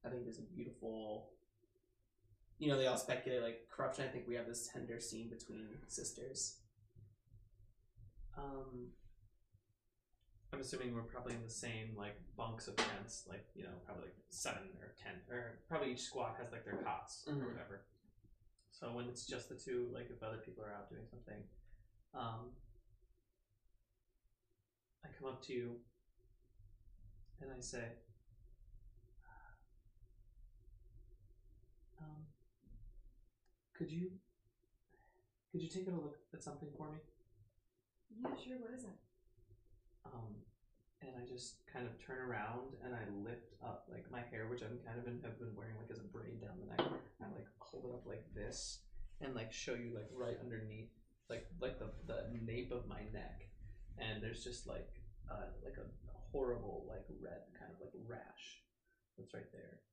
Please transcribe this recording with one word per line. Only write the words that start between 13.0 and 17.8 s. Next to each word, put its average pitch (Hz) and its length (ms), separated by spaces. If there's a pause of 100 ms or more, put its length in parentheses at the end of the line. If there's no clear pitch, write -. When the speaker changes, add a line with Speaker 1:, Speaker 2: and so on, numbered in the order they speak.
Speaker 2:
like, - 260
you 95 100
know, 90 60 (140)
probably, 90 200
like, - 120 (120)
seven 107 340 (180)
or - 220
ten, 98 120 (160)
or 120 280 (100)
probably 139 240
each 120 100
squad 117 360
has, 117 140
like, 113 120
their 104 120
cots - 520
Speaker 1:
Mm-hmm. 143 140
Speaker 2:
or 120 60
whatever. 98 380 (840)